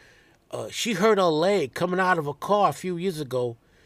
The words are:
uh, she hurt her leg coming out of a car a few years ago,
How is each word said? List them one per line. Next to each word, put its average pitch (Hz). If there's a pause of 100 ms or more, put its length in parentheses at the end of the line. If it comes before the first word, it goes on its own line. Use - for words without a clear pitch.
(500)
uh, -
she 226
hurt 208
her 190
leg 165
coming 180
out 185
of 147
a 143
car 196
a 143
few 180
years 170
ago, 127 (300)